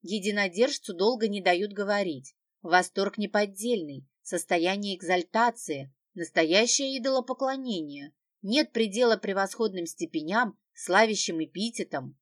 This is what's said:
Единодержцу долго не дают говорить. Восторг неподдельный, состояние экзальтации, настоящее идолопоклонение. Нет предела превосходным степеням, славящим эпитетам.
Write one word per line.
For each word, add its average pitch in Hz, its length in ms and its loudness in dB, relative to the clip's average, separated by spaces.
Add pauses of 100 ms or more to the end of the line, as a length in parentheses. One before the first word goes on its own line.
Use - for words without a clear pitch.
Единодержцу 202 880 0
долго 214 340 2
не 202 140 -4
дают 180 300 2
говорить. 196 640 -4 (260)
Восторг 180 560 0
неподдельный, 202 880 -2 (140)
состояние 185 720 -2
экзальтации, 180 960 -2 (220)
настоящее 202 840 2
идолопоклонение. 240 1120 -4 (300)
Нет 294 300 0
предела 226 440 4
превосходным 190 680 -2
степеням, 170 720 -4 (140)
славящим 190 680 2
эпитетам. 151 800 -6